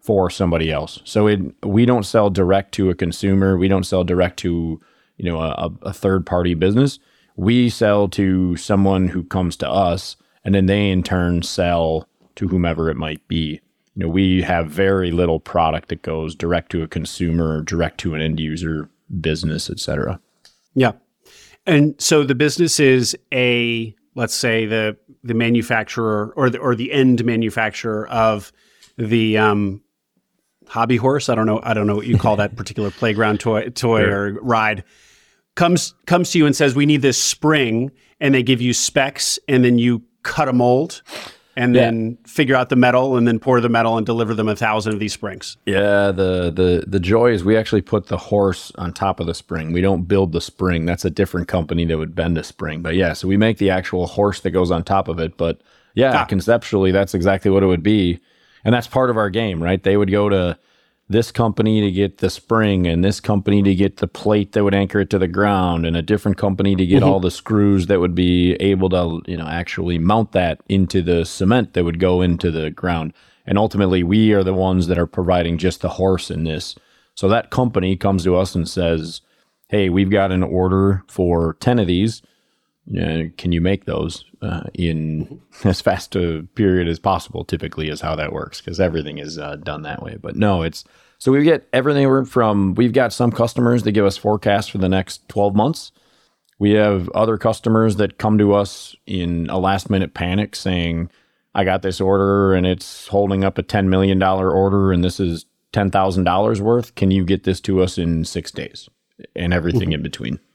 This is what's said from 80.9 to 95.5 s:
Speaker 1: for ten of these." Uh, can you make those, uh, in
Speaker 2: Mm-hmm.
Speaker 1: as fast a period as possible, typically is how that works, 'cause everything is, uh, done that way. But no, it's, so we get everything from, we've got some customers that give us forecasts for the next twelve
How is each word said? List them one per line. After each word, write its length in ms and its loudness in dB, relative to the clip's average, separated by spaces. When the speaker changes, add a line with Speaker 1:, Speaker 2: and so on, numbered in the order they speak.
Speaker 1:
for 520 0
ten 180 2
of 80 2
these." 380 0
Uh, 240 -2
can 140 -4
you 100 0
make 240 0
those, 400 -6
uh, 220 -8
in 520 -4
Speaker 2:
Mm-hmm. 440 -6
Speaker 1:
as 120 0
fast 340 -2
a 300 -2
period 320 2
as 120 -4
possible, 460 -4
typically 440 -6
is 120 -10
how 140 -4
that 180 -6
works, 280 -12
'cause 180 -12
everything 380 -2
is, 200 -12
uh, 180 -12
done 280 -10
that 200 -12
way. 180 -14
But 140 -12
no, 260 0
it's, 220 -6
so 140 0
we 120 4
get 300 2
everything 520 2
from, 500 0
we've 180 2
got 200 2
some 180 0
customers 520 0
that 100 -2
give 120 4
us 120 0
forecasts 500 0
for 120 -8
the 100 2
next 400 -4
twelve 260 0